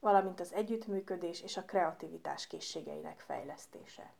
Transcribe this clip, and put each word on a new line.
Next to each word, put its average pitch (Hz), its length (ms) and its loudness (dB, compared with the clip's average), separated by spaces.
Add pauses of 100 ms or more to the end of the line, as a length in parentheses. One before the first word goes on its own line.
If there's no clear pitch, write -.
valamint 190 400 6
az 175 120 -6
együttműködés 196 880 -2
és - 140 -6
a 190 80 -4
kreativitás 160 840 0
készségeinek 151 720 -8
fejlesztése. - 1000 -10